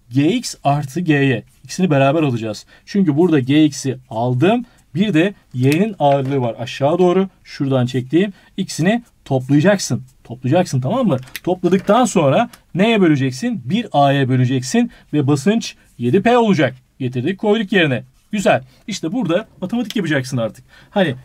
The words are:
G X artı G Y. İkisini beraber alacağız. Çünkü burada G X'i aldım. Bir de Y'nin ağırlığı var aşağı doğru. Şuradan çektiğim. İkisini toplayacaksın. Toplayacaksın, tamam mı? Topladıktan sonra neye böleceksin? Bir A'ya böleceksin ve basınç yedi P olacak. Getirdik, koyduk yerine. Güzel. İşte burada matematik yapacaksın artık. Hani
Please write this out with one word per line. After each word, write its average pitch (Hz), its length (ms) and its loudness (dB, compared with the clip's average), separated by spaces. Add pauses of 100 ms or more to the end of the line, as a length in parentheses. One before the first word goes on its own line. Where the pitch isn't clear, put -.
(100)
G 143 220 2
X - 220 -6 (100)
artı 143 360 -2
G 160 120 0
Y. 135 300 2 (220)
İkisini 180 260 -2
beraber 139 320 2
alacağız. 113 440 -4 (200)
Çünkü 185 300 0
burada 160 240 4
G 147 240 2
X'i 139 340 -4 (120)
aldım. 127 540 0 (300)
Bir 202 200 0
de 320 200 2 (200)
Y'nin 156 440 0
ağırlığı 139 420 0
var 117 180 -4
aşağı 143 400 -2
doğru. 185 300 2 (160)
Şuradan 131 420 -2
çektiğim. 135 460 -2 (240)
İkisini 202 460 -2 (220)
toplayacaksın. 135 800 0 (220)
Toplayacaksın, 139 560 -2
tamam 214 260 -2
mı? 139 100 2 (280)
Topladıktan 185 600 2
sonra 180 460 2 (240)
neye 214 260 2
böleceksin? 147 640 0
Bir 196 280 -4
A'ya 139 360 2
böleceksin 131 640 0 (220)
ve 147 140 0
basınç 202 480 0 (240)
yedi 123 240 2
P 240 160 4
olacak. 180 360 2 (240)
Getirdik, 127 400 -4
koyduk 214 340 -2
yerine. 147 320 0 (280)
Güzel. 190 300 0 (240)
İşte 175 260 -6
burada 214 360 -2 (120)
matematik 226 360 -6
yapacaksın 143 400 -2
artık. 113 280 -6 (260)
Hani 165 240 0 (100)